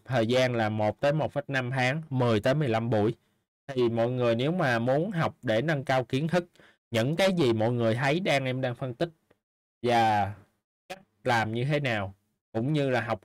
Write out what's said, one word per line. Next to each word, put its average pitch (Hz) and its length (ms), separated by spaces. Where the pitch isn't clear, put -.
thời 120 220
gian 123 280
là 110 140
một 107 300
tới 143 140
một 143 200
phẩy 143 140
năm 127 240
tháng, 131 380
mười 120 300
tới 131 140
mười 147 160
lăm 117 200
buổi. 110 260
Thì 127 220
mọi 117 200
người 120 260
nếu 131 160
mà 139 280
muốn 139 320
học 156 300
để 120 200
nâng 147 240
cao 131 180
kiến 139 240
thức, 175 180
những 120 240
cái 190 220
gì 131 160
mọi 110 180
người 117 240
thấy 139 240
đang, 143 260
em 127 160
đang 123 140
phân 127 180
tích 170 160
và 110 520
cách 185 100
làm 110 300
như 120 120
thế 147 140
nào, 107 340
cũng 127 220
như 139 160
là 120 120
học 113 240